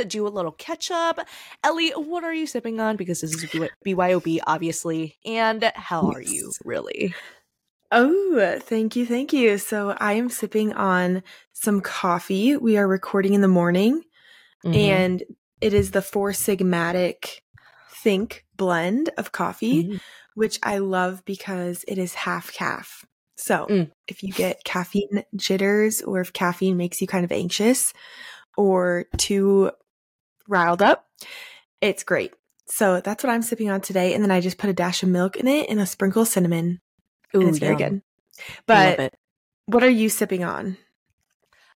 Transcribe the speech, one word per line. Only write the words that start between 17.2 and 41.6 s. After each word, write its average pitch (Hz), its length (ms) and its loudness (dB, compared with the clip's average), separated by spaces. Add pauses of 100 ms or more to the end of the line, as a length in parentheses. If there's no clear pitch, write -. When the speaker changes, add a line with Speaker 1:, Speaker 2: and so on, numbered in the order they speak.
Speaker 2:
Think 202 420 0 (120)
blend 185 640 0
of - 140 -8
coffee, 208 520 0
Speaker 1:
Mm. 185 160 -6 (340)
Speaker 2:
which 214 280 -2
I 208 160 -2
love 185 460 -2
because 180 640 -8
it 196 100 -8
is 180 160 -4
half - 380 -6
calf. - 520 -10 (320)
So - 300 -2
Speaker 1:
Mm. 180 240 0 (160)
Speaker 2:
if - 160 -16
you 190 100 -8
get 185 320 -4
caffeine 202 600 -4 (100)
jitters 202 680 0
or 190 180 -4
if 180 140 -6
caffeine 185 420 0
makes 175 240 -4
you 185 60 -2
kind 180 180 -2
of 175 80 -4
anxious 208 600 0 (640)
or 180 500 2 (100)
too 196 540 2 (800)
riled 175 340 2
up, 233 240 4 (760)
it's - 240 -2
great. 139 280 -2 (340)
So 185 340 2
that's 208 240 -4
what 262 60 0
I'm 233 120 0
sipping 226 280 -4
on 196 100 -2
today. 185 340 0
And 208 80 0
then 202 80 4
I 185 100 4
just 180 180 -2
put 202 120 0
a 185 40 -2
dash 175 280 -2
of 185 60 2
milk 180 280 2
in 247 120 0
it 294 220 2
and 214 100 0
a 196 60 0
sprinkle 196 360 0
of 220 60 2
cinnamon. 175 520 0 (520)
And 190 100 4
Speaker 1:
Ooh, 180 60 6
Speaker 2:
it's 156 100 2
very 165 140 2
Speaker 1:
yum. 147 60 2
Speaker 2:
good. - 140 -2
Speaker 1:
Love 196 100 -4 (640)
Speaker 2:
But 190 340 6
Speaker 1:
it. 131 140 -4 (520)
Speaker 2:
what 233 160 4
are 254 80 6
you 220 200 4
sipping 190 340 -2
on 170 320 -4 (1000)